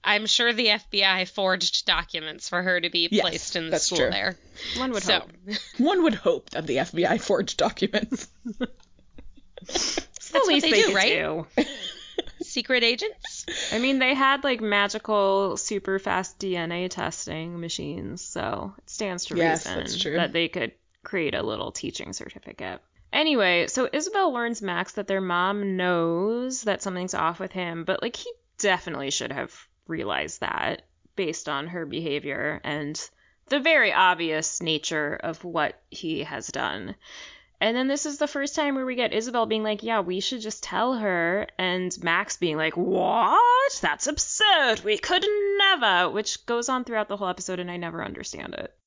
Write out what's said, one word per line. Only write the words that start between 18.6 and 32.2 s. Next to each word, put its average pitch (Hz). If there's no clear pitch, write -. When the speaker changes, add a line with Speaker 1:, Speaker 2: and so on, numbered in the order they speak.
Speaker 3:
it -
stands 185
to 165
Speaker 2:
Yes, 165
Speaker 3:
reason -
Speaker 2:
that's -
true. 156
Speaker 3:
that -
they 170
could 117
create 170
a -
little 107
teaching -
certificate. -
Anyway, 226
so 254
Isabel 349
warns 233
Max 180
that 208
their 196
mom 190
knows 180
that 208
something's 185
off 165
with 190
him, 170
but, -
like, -
he -
definitely 165
should 120
have 127
realized 98
that -
based 160
on 147
her 170
behavior 143